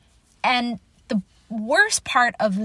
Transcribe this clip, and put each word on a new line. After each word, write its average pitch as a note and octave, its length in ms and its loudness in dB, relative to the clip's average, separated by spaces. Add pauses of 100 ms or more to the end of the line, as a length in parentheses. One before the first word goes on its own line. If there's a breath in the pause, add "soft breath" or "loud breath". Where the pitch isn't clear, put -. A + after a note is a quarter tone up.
(440)
And A#3+ 380 0 (280)
the G#3 140 -2 (260)
worst C#4 560 0
part A#3+ 340 2
of G#3 160 0 (100)